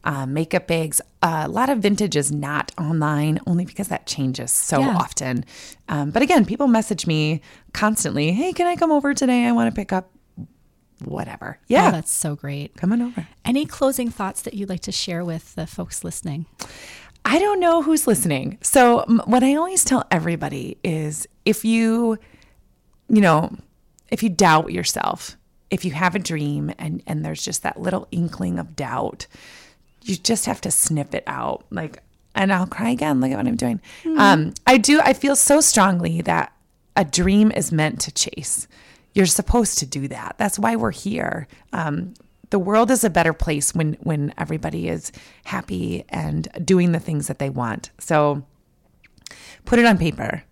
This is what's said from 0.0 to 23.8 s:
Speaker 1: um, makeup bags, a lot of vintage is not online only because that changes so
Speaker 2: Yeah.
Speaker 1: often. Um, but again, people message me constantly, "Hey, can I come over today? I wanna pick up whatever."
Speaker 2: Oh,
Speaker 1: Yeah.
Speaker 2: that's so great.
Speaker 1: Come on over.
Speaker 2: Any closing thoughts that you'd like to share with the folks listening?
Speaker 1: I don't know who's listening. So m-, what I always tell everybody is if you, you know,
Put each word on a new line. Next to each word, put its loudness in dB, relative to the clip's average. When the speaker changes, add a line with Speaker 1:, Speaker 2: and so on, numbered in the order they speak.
Speaker 1:
um, -4
makeup -2
bags, -2
a 0
lot 0
of 2
vintage 2
is 0
not -4
online 0
only 0
because -8
that -6
changes -4
so 0
Speaker 2:
Yeah. 2
Speaker 1:
often. -4
Um, -2
but 0
again, 6
people 0
message 0
me 0
constantly, 0
"Hey, 0
can 0
I 0
come 2
over 2
today? 2
I 2
wanna 2
pick -6
up -4
whatever." -10
Speaker 2:
Oh, -20
Speaker 1:
Yeah. 4
Speaker 2:
that's -4
so -4
great. -10
Speaker 1:
Come 0
on 2
over. -6
Speaker 2:
Any 0
closing -2
thoughts -8
that -10
you'd -8
like -6
to -10
share -6
with -8
the -6
folks -10
listening? -8
Speaker 1:
I 4
don't 2
know 6
who's 2
listening. 0
So 6
m-, 4
what 4
I 4
always 0
tell 0
everybody -2
is -4
if 0
you, 2
you 6
know, 4